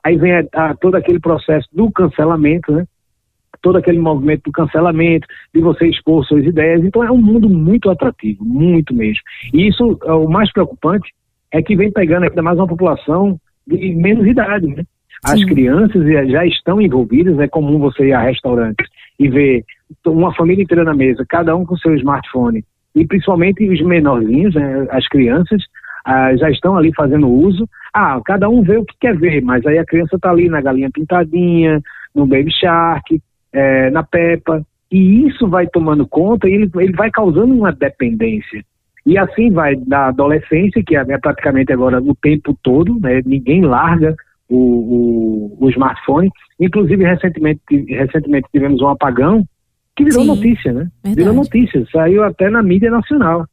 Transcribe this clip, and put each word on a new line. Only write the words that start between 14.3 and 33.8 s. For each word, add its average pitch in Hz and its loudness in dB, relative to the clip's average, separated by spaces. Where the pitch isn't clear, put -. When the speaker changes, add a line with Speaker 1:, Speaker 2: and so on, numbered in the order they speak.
Speaker 1:
né? 143 -8
As 151 0
Speaker 2:
Sim. 190 0
Speaker 1:
crianças 160 2
já, 147 2
já 147 0
estão 175 -2
envolvidas, 139 0
é 143 0
comum 147 -2
você 139 0
ir 135 2
a 123 0
restaurantes 120 -2
e 139 2
ver 131 0
uma 165 0
família 180 0
inteira 170 0
na 160 0
mesa, 131 0
cada 165 0
um 180 -4
com 175 -6
seu 160 0
smartphone, 127 -4
e 311 2
principalmente 190 0
os 180 0
menorzinhos, 151 2
né, 139 -2
as 131 -2
crianças, 143 0
ah, 131 2
já 156 0
estão 185 0
ali 160 2
fazendo 147 0
uso. 180 2
Ah, 151 -2
cada 196 -2
um 233 2
vê 196 2
o 220 -2
que - -20
quer 226 0
ver, 151 0
mas 127 -2
aí 151 2
a 160 -2
criança 170 -2
tá 185 -2
ali 175 2
na 156 -2
Galinha 135 -2
Pintadinha, 165 0
no 143 0
Baby 139 0
Shark, 165 -2
eh, 135 0